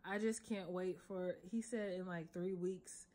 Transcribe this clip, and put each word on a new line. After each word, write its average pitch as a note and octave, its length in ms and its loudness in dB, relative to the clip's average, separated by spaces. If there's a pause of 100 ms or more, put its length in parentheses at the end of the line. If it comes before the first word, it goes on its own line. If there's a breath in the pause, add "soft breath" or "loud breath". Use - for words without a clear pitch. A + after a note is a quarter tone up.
I G3 140 2
just A3 280 2
can't G3 240 -2
wait F3+ 300 2
for, F3+ 360 0 (140)
he A3+ 120 2
said G#3 320 0
in, F#3 120 -2
like, E3+ 260 -2
three F3+ 220 2
weeks, F3+ 600 -2